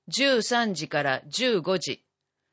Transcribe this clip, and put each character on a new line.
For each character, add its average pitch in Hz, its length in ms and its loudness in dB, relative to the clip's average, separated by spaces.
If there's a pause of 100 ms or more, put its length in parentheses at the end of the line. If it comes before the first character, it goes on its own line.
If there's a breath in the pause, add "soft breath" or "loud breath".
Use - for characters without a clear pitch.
十 247 340 2
三 233 320 0
時 147 140 -6
か 147 140 0
ら 135 240 0
十 202 360 0
五 185 160 0
時。 - 260 -8 (480)